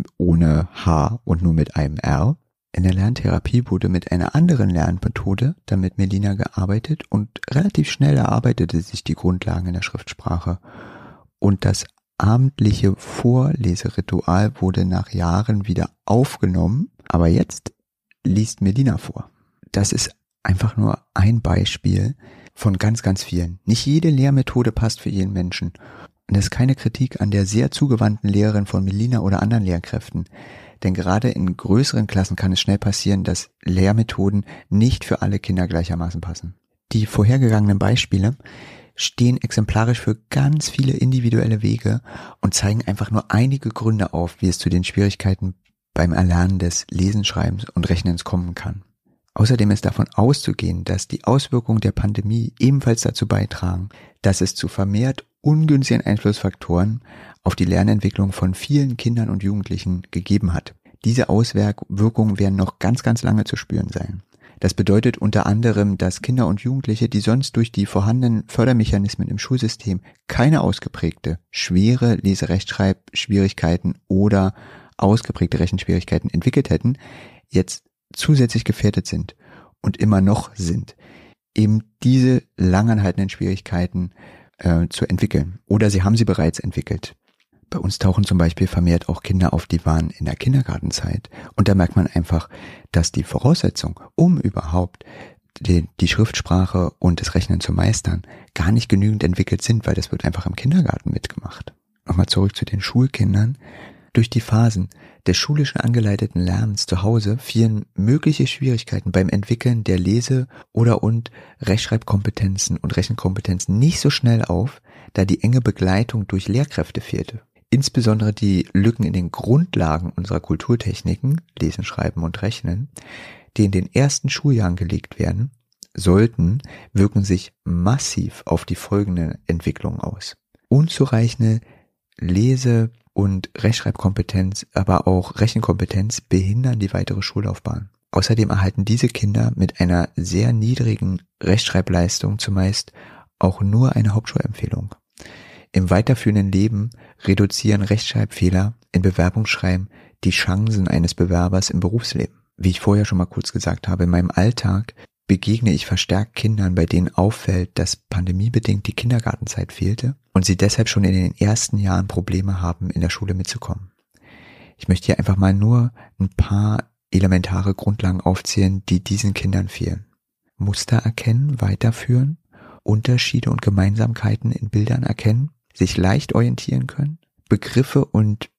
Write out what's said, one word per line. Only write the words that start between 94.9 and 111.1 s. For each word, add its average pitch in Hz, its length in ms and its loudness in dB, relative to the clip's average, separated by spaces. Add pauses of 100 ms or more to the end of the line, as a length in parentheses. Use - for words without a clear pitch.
die, 87 280 2 (100)
die 85 100 2
Schriftsprache 90 920 0
und 87 220 2
das - 140 -6
Rechnen - 260 0
zu - 120 -4
meistern, 87 500 0 (320)
gar 87 160 0
nicht 117 180 2
genügend 104 360 2
entwickelt 92 380 0
sind, 113 240 0
weil 76 80 0
das - 180 -4
wird - 120 -8
einfach - 220 -2
im - 80 -6
Kindergarten - 560 0
mitgemacht. - 640 -10 (320)
Nochmal 90 200 2
zurück 101 280 0
zu - 100 -6
den 101 160 -4
Schulkindern. 110 800 0 (540)
Durch 117 180 0
die 117 100 0
Phasen 107 480 0 (380)
des 90 100 0
schulischen 147 440 -2
angeleiteten 107 600 0
Lernens 101 460 -2
zu 90 160 -2
Hause 107 360 0
fielen 110 560 0
mögliche 135 520 2
Schwierigkeiten 117 640 -4
beim 92 180 2
Entwickeln 113 540 0
der 95 160 0
Lese- 120 480 0 (260)
oder 117 300 2
und 117 300 -2 (280)